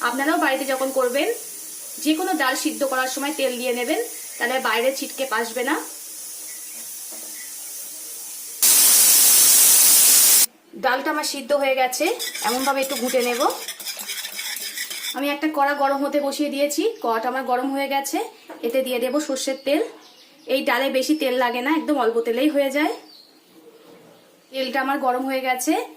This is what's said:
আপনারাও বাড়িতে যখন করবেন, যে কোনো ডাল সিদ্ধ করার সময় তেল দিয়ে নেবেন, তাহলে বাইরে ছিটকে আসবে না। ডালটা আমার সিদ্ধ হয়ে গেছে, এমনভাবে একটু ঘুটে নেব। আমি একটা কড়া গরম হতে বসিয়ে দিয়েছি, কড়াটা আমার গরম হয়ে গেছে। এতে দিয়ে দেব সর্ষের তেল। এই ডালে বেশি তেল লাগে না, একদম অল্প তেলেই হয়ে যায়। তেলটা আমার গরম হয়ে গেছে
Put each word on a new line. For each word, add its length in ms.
আপনারাও 360
বাড়িতে 280
যখন 260
করবেন, 300
যে 160
কোনো 120
ডাল 220
সিদ্ধ 180
করার 240
সময় 240
তেল 120
দিয়ে 180
নেবেন, 200
তাহলে 180
বাইরে 300
ছিটকে 260
আসবে 300
না। 60
ডালটা 300
আমার 200
সিদ্ধ 180
হয়ে 200
গেছে, 240
এমনভাবে 360
একটু 180
ঘুটে 260
নেব। 140
আমি 180
একটা 120
কড়া 240
গরম 240
হতে 220
বসিয়ে 280
দিয়েছি, 280
কড়াটা 280
আমার 200
গরম 240
হয়ে 180
গেছে। 240
এতে 180
দিয়ে 180
দেব 100
সর্ষের 380
তেল। 160
এই 160
ডালে 180
বেশি 240
তেল 220
লাগে 220
না, 140
একদম 240
অল্প 120
তেলেই 300
হয়ে 200
যায়। 180
তেলটা 340
আমার 200
গরম 240
হয়ে 180
গেছে 260